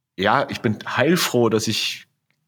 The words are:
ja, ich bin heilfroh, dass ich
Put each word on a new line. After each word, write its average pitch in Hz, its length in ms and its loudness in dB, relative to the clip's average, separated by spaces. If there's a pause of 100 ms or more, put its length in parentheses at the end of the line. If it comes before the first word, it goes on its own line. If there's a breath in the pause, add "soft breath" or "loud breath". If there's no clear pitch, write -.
(180)
ja, 110 320 2
ich - 120 -8
bin 104 240 -2
heilfroh, 123 640 2
dass 107 180 0
ich - 400 -6 (400)